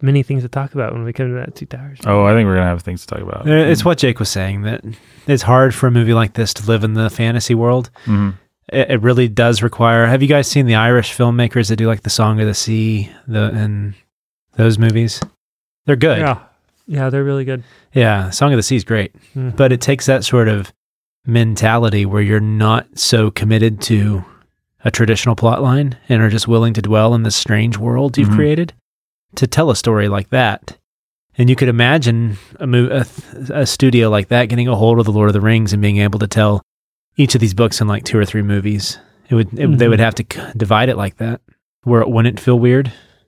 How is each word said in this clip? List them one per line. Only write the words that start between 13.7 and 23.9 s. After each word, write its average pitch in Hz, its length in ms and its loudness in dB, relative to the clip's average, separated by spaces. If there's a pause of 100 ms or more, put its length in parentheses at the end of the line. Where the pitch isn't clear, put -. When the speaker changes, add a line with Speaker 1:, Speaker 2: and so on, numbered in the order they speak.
Speaker 3:
those 113 220 2
movies? 113 420 0 (680)
They're 143 100 2
good. 123 220 2
Speaker 1:
Yeah. 139 200 -2 (480)
Yeah, 135 240 -4
they're 139 140 -2
really 139 220 -4
good. 127 180 -8 (300)
Speaker 3:
Yeah, 107 360 2
Song 143 220 2
of 127 60 2
the 107 40 0
Sea 131 140 -2
is 98 80 -2
great, 104 280 -4 (220)
Speaker 1:
Mm-hmm. 131 220 -8
Speaker 3:
but 131 160 4
it 123 80 -2
takes 139 260 -2
that 131 160 0
sort 120 260 2
of 101 240 -4 (540)
mentality 113 800 0
where 101 160 0
you're 104 180 2
not 107 460 0 (120)
so 107 320 0
committed 110 520 0
to 104 420 0 (600)